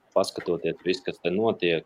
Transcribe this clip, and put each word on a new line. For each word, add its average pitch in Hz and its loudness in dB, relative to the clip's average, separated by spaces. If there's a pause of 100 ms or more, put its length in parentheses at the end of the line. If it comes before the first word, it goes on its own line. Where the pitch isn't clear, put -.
(120)
paskatoties 85 -2
viss, - -2
kas - -6
te 87 -2
notiek, 90 2